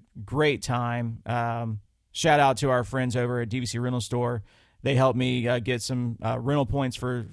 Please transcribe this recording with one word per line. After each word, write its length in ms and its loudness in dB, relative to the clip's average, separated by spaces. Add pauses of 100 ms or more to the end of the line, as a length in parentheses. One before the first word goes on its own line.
(260)
great 360 2
time. 640 -2
Um, 540 -4 (320)
shout 280 4
out 180 6
to 120 0
our 140 4
friends 320 -2
over 260 0
at 80 -4
D 100 -4
V 60 -4
C 140 -6
Rental 220 -2
Store. 420 -2 (380)
They 140 2
helped 220 4
me, 300 0
uh, 120 2
get 220 -2
some, 420 -4
uh, 160 -2
rental 260 2
points 300 -2
for, 380 -4